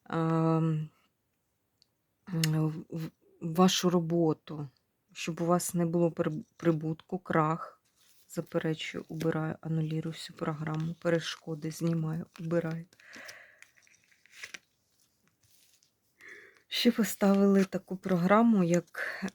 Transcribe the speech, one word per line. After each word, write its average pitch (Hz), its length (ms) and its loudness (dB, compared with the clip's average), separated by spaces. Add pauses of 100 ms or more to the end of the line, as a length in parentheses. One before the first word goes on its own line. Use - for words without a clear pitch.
(100)
ем, 160 800 2 (1400)
в-, 156 640 0
в-, 165 200 -8 (300)
вашу 180 500 4
роботу, 160 800 0 (440)
щоб 165 280 -8
у 170 60 -2
вас 175 280 2
не 170 120 0
було 170 240 2
приб-, 160 340 -4 (120)
прибутку, 160 640 -2
крах. - 600 -2 (480)
Заперечую, - 800 -6
убираю, 160 520 -2
анулірую 160 520 -4
всю - 240 -14
програму, 160 580 -4
перешкоди 160 760 -4
знімаю, 165 560 -2 (140)
убираю. 165 460 -4 (3750)
Ще - 240 2
поставили 196 720 4
таку 185 320 -8
програму, 190 680 4
як, - 600 -2 (100)